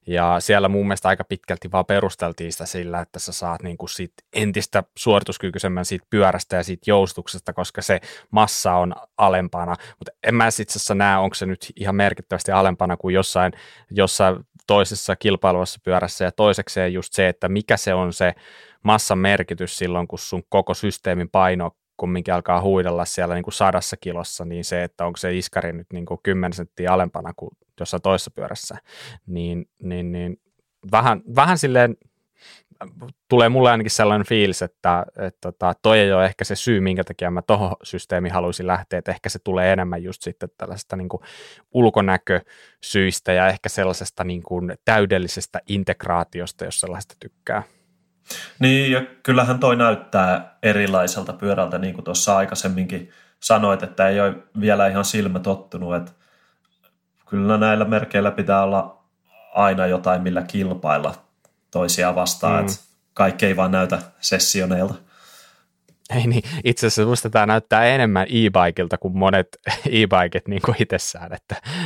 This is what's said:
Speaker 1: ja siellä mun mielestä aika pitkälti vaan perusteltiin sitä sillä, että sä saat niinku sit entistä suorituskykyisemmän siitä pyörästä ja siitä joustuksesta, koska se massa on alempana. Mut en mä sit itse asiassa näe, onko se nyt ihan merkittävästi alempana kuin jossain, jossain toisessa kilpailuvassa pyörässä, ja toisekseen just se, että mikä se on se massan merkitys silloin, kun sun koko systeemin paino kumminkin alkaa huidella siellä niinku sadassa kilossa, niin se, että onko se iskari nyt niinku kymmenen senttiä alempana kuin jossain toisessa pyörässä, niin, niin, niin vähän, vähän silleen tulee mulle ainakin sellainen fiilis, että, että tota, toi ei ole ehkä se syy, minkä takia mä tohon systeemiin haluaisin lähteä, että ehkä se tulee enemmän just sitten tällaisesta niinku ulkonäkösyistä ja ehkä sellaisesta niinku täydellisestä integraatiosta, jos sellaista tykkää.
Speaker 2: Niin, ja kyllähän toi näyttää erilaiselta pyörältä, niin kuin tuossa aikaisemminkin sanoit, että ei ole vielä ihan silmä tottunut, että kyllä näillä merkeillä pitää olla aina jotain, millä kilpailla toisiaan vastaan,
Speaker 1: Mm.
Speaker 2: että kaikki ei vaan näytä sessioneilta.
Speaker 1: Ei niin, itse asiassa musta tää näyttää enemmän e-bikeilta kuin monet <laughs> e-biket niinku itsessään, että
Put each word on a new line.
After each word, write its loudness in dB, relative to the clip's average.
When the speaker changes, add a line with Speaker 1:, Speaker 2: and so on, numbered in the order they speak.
Speaker 1:
ja 2
siellä 4
mun 0
mielestä -2
aika 0
pitkälti -8
vaan 0
perusteltiin -2
sitä -10
sillä, -8
että -16
sä -12
saat -8
niinku -12
sit -12
entistä -2
suorituskykyisemmän 0
siitä -8
pyörästä 2
ja 0
siitä -10
joustuksesta, 0
koska -8
se 0
massa 2
on 2
alempana. 2
Mut -16
en 2
mä 4
sit -6
itse -8
asiassa -2
näe, 4
onko 0
se -6
nyt -8
ihan -4
merkittävästi -2
alempana 2
kuin -2
jossain, 2
jossain 2
toisessa 2
kilpailuvassa 0
pyörässä, -2
ja -2
toisekseen 0
just -8
se, 2
että -2
mikä 0
se -2
on -2
se 0
massan 2
merkitys 0
silloin, -4
kun -12
sun -10
koko 0
systeemin -4
paino 0
kumminkin -4
alkaa 0
huidella 0
siellä -4
niinku -8
sadassa -2
kilossa, -10
niin -10
se, -4
että -8
onko -8
se -4
iskari -6
nyt -14
niinku -10
kymmenen -2
senttiä -4
alempana -2
kuin -16
jossain -8
toisessa 0
pyörässä, -12
niin, -6
niin, -8
niin -8
vähän, 4
vähän 4
silleen 4
tulee 8
mulle 6
ainakin 0
sellainen 2
fiilis, 2
että, 0
että -8
tota, -2
toi 6
ei 4
ole 6
ehkä -2
se -6
syy, 2
minkä 0
takia -6
mä -4
tohon 2
systeemiin -4
haluaisin -4
lähteä, -2
että -6
ehkä -10
se -8
tulee 2
enemmän -2
just -14
sitten -10
tällaisesta -12
niinku -8
ulkonäkösyistä 0
ja 4
ehkä -2
sellaisesta -4
niinku -6
täydellisestä 0
integraatiosta, -4
jos -6
sellaista -8
tykkää. -6
Speaker 2:
Niin, 4
ja 2
kyllähän 2
toi 4
näyttää 0
erilaiselta 0
pyörältä, -2
niin -4
kuin -14
tuossa 0
aikaisemminkin -4
sanoit, 2
että 2
ei 2
ole 0
vielä 4
ihan 0
silmä -2
tottunut, -6
että -8
kyllä 0
näillä 2
merkeillä 0
pitää 2
olla -2
aina 2
jotain, 0
millä -2
kilpailla -2
toisiaan 0
vastaan, 0
Speaker 1:
Mm. -2
Speaker 2:
että -8
kaikki 0
ei 2
vaan 0
näytä 0
sessioneilta. 0
Speaker 1:
Ei 2
niin, 2
itse 2
asiassa 2
musta -2
tää 4
näyttää 4
enemmän 4
e-bikeilta 2
kuin -4
monet 2
<laughs> -8
e-biket 2
niinku -2
itsessään, -4
että -12